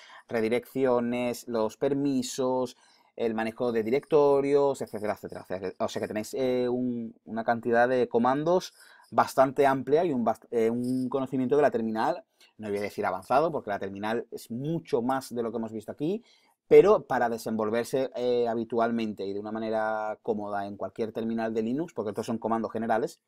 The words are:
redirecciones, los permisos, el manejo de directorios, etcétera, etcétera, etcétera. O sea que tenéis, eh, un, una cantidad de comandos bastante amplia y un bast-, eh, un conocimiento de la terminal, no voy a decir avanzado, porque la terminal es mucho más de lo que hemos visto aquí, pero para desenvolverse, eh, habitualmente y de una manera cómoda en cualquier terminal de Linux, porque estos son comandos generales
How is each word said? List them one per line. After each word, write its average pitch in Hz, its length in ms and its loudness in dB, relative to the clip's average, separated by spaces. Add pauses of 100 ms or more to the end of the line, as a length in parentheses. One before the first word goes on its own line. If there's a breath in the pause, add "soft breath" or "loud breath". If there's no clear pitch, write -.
(260 loud breath)
redirecciones, 120 1200 0
los 110 280 -2
permisos, 131 1000 -2 (360 soft breath)
el 113 200 -2
manejo 110 380 -4
de 113 100 0
directorios, 139 1000 2
etcétera, 107 320 -6
etcétera, 95 300 -10
etcétera. 95 320 -8 (100)
O 101 40 -4
sea 107 120 -6
que 101 80 -4
tenéis, 104 240 -6
eh, 127 340 0
un, 123 480 -4 (120)
una 113 180 -6
cantidad 117 420 4
de 127 220 2
comandos 147 640 2 (380 loud breath)
bastante 131 540 4
amplia 135 400 2
y 160 80 0
un 120 120 0
bast-, - 260 -2
eh, 113 200 2
un 127 380 -2
conocimiento 131 460 -2
de 147 80 6
la 131 80 6
terminal, 113 540 -2 (340 soft breath)
no 107 100 -10
voy 101 100 -2
a - 20 -2
decir 101 260 -4
avanzado, 123 460 0
porque 113 180 -6
la 98 80 -2
terminal 101 540 -4
es - 180 -16
mucho 143 520 -4
más 131 300 -4
de 120 80 -6
lo 113 120 -4
que 117 60 -6
hemos 110 120 -8
visto 110 220 -12
aquí, 180 320 -6 (420 soft breath)
pero 160 400 8
para 123 220 0
desenvolverse, 117 880 -2
eh, 120 320 0
habitualmente 113 760 -2
y 98 80 -6
de 101 60 -6
una 107 140 -10
manera 110 720 -4
cómoda 104 440 -4
en 101 100 -12
cualquier 107 360 -8
terminal 113 420 -4
de 113 80 0
Linux, 139 300 -4
porque 107 180 -6
estos 110 160 -6
son 113 120 -4
comandos 110 340 -2
generales 113 560 -2